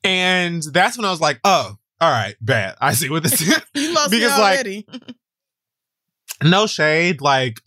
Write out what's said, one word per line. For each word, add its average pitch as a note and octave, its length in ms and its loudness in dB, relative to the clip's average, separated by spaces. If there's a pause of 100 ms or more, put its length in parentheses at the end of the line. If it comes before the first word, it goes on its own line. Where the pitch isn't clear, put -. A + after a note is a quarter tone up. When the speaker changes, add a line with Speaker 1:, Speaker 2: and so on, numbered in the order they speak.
Speaker 1:
And F#3 580 0
that's F3 340 2
when A#3 100 -4
I G3 40 0
was E3+ 120 -4
like, D3 220 0
"Oh, C#3 320 2 (240)
all E3 120 2
right, G#2 280 -2
bet. G#2+ 400 -2
I C#3 140 0
see C#3 160 -2
what D#3 140 -2
this - 180 0
is." E3+ 260 2
Speaker 2:
<laughs> - 60 -18
You D4+ 220 -4
lost D4 160 0
me A3+ 80 2
Speaker 1:
Because, C#4 180 2
like, G3+ 220 4
Speaker 2:
already. G3+ 260 -8 (760)
<laughs> - 800 -16
Speaker 1:
no F#3+ 240 2
shade. E3 520 0
Like, C3 480 0